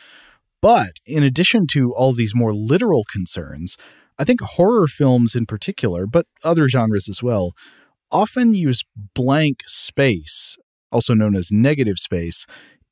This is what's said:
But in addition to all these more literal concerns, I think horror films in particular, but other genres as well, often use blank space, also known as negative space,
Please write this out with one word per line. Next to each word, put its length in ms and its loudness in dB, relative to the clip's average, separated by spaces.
But 340 2
in 160 -2
addition 520 2
to 200 2
all 180 2
these 220 -2
more 180 2
literal 600 0
concerns, 640 -10
I 60 0
think 160 2
horror 480 2
films 480 2
in 100 -2
particular, 600 -4
but 180 0
other 260 2
genres 400 0
as 140 -10
well, 300 -2
often 440 2
use 300 -2
blank 520 0
space, 880 -4
also 220 0
known 240 2
as 160 -4
negative 460 0
space, 480 -6